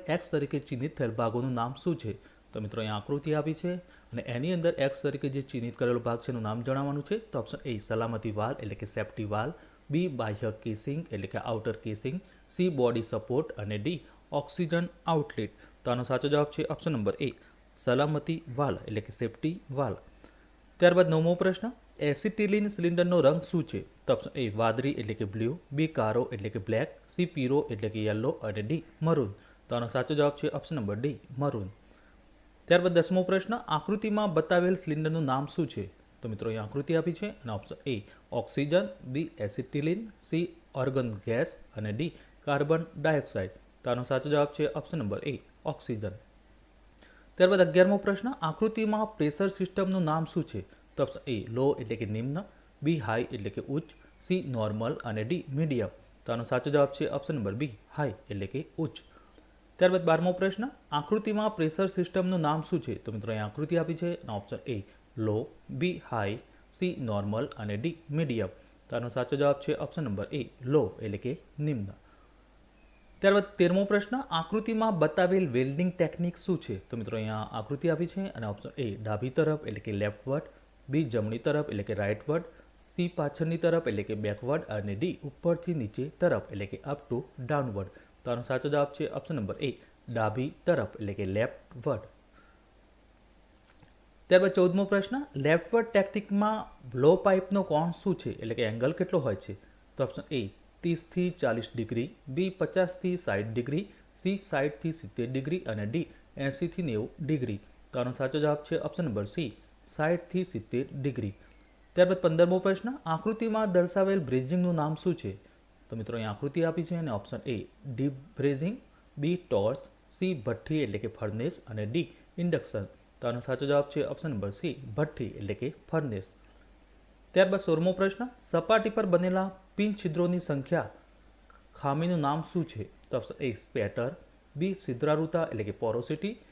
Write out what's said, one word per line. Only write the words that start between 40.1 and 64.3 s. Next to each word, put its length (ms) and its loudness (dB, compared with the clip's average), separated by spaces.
સી 220 -2
ઓર્ગન 400 0
ગેસ 300 0
અને 160 -4
ડી 200 -2
કાર્બન 400 2
ડાયોક્સાઇડ. 520 0
તો 60 0
આનો 120 0
સાચો 280 0
જવાબ 160 6
છે 200 0
ઓપ્શન 320 -4
નંબર 300 -2
એ 100 -2
ઓક્સિજન. 500 -4
ત્યારબાદ 220 8
અગિયારમો 360 8
પ્રશ્ન, 320 0
આકૃતિમાં 640 0
પ્રેશર 320 0
સિસ્ટમનું 540 0
નામ 220 2
શું 200 -2
છે? 160 -6
તો 60 0
ઓપ્શન 180 -2
એ 60 0
લો 320 2
એટલે 160 -4
કે 100 -4
નિમ્ન, 300 -2
બી 160 2
હાઈ 340 0
એટલે 180 -6
કે 180 -6
ઉચ્ચ, 260 -6
સી 220 -2
નોર્મલ 640 -2
અને 200 -2
ડી 240 -2
મીડિયમ. 400 0
તો 60 -2
આનો 120 -2
સાચો 260 0
જવાબ 220 4
છે 160 -2
ઓપ્શન 260 -4
નંબર 200 -2
બી 160 -4
હાઈ 200 -2
એટલે 160 -4
કે 140 -6
ઉચ્ચ. 220 -4
ત્યારબાદ 260 6
બારમો 280 4
પ્રશ્ન, 360 0
આકૃતિમાં 640 0
પ્રેશર 320 2
સિસ્ટમનું 520 0
નામ 220 2
શું 200 -2
છે? 120 -4
તો 180 -8
મિત્રો 200 -4
અહીં 120 -2
આકૃતિ 320 -2
આપી 180 0
છે 200 -4
અને 180 -10